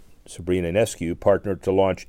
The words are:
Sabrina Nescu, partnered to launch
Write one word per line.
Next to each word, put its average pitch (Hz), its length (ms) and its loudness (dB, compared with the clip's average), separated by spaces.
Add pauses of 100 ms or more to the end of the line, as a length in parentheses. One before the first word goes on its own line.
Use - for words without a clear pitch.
(260)
Sabrina 87 440 -2
Nescu, 87 480 -2
partnered 98 440 0
to 95 80 0
launch 95 380 2